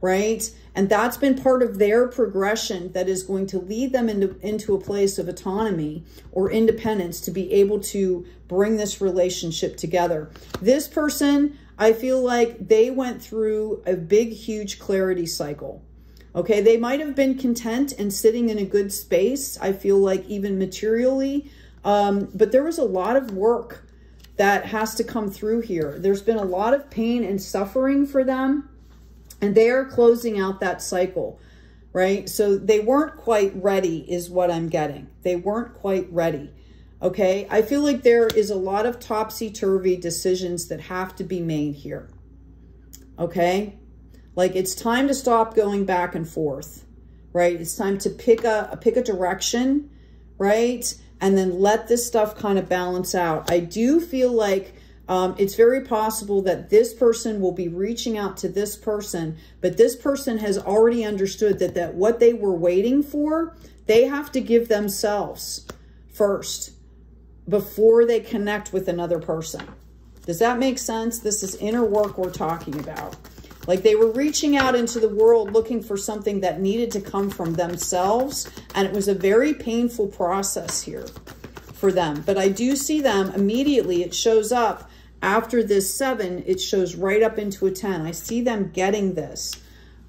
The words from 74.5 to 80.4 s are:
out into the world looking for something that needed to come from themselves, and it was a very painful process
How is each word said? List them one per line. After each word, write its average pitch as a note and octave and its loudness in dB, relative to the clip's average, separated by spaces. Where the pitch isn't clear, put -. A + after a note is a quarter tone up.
out C4 2
into A#3 -2
the A3 4
world A3 4
looking A3 0
for G3+ -6
something G#3 -4
that F3+ -2
needed A3+ 0
to G#3 -4
come G3+ -4
from F3 -4
themselves, F3+ -2
and G3 0
it F#3+ -6
was G3+ 0
a G3+ 2
very G#3 4
painful A#3 -2
process F#3+ -4